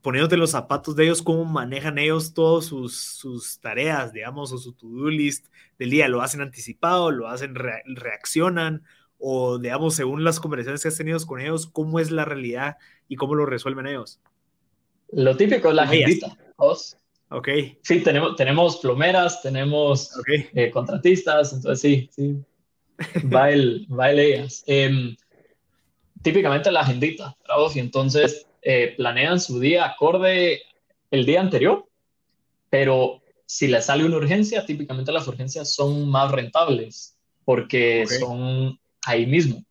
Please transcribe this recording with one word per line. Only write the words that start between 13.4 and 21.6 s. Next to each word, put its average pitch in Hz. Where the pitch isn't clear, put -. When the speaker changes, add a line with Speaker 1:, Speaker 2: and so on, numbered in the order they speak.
Speaker 1:
resuelven 135
ellos? 131
Speaker 2:
Lo 131
típico 202
es 156
la 156
Speaker 1:
Como 143
ellas. 151
Speaker 2:
agendita, -
¿vos? -
Speaker 1:
Ok. 131
Speaker 2:
Sí, 170
tenemos, 156
tenemos 160
plomeras, 175
tenemos, 139
Speaker 1:
Ok. 127
Speaker 2:
eh, 120
contratistas, 151
entonces 131